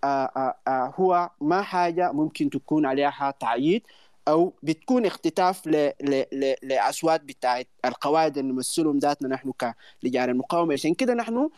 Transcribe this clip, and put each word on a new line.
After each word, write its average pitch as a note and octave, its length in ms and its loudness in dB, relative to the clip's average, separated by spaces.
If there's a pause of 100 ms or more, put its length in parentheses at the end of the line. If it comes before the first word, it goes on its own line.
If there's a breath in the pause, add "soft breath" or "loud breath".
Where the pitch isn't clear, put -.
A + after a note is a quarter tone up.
آه، C#3 340 0
آه، D#3+ 180 -2 (120)
آه، C3 280 -2
هو F3+ 340 2 (120)
ما E3+ 200 2
حاجة F3+ 500 0
ممكن D3+ 380 -2
تكون D3+ 360 0
عليها C#3 540 0
تعييد C#3+ 440 0 (440 soft breath)
أو E3 260 4 (100)
بتكون G#3+ 420 0
اختطاف F3+ 600 0
ل-، D3+ 240 2 (100)
ل-، C#3 300 0
ل-، C3+ 320 0
لأصوات C#3 580 0
بتاعت B2+ 460 -4 (180)
القواعد D3 520 0
اللي C3+ 160 -2
نمثلهم C#3+ 460 0
ذاتنا C#3+ 300 -2
نحن C3 240 -4 (480 loud breath)
كلجان B2+ 280 0
المقاومة. D#3 440 0
عشان D3+ 200 0
كده B3 200 0
نحن، A#3 440 -2